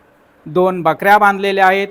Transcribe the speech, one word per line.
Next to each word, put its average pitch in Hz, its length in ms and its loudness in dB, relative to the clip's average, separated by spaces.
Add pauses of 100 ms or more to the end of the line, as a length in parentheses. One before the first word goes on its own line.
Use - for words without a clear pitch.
(460)
दोन 180 360 -4
बकऱ्या 170 360 2
बांधलेल्या 196 500 0
आहेत, 196 240 -2